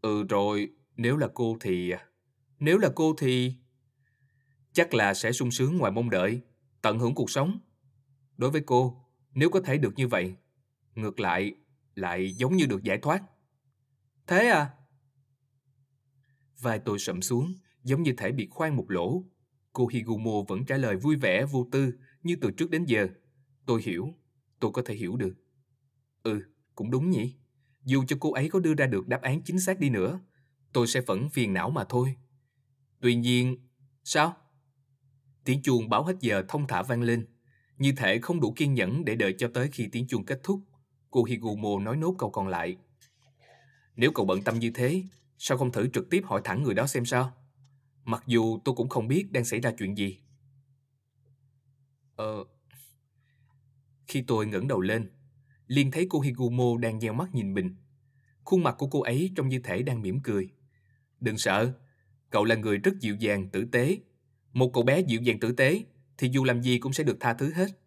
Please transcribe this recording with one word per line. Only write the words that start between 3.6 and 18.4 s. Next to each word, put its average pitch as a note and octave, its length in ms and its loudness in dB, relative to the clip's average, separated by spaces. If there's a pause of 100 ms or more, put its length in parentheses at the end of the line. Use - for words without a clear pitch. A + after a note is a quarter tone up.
chắc E3+ 200 2
là G#2 200 4
sẽ A2 180 -2
sung B2+ 200 -2
sướng C#3 260 0
ngoài A#2 140 2
mong A#2 180 -2
đợi, G#2 320 0 (400)
tận A2 180 2
hưởng A#2+ 160 0
cuộc - 140 -2
sống. F3 300 0 (800)
Đối C3 140 0
với D3+ 140 0
cô, B2 400 2 (280)
nếu D3 160 4
có F#3 120 2
thể C#3+ 160 0
được A2+ 180 0
như C3 120 0
vậy, F#2 280 0 (600)
ngược G#2+ 240 -6
lại, F#2+ 360 0 (400)
lại F#2 380 -4
giống B2+ 240 0
như E3 80 4
được G#2 180 -4
giải F#2+ 140 0
thoát. F3 260 -2 (1040)
Thế G3 200 4
à? D3+ 260 4 (1900)
Vai A2+ 180 0
tôi G2+ 200 -2
sẫm F2+ 220 -4
xuống, D3+ 320 -2 (300)
giống C3+ 200 0
như C#3 140 2
thể G#2 140 -2
bị A#2 200 -4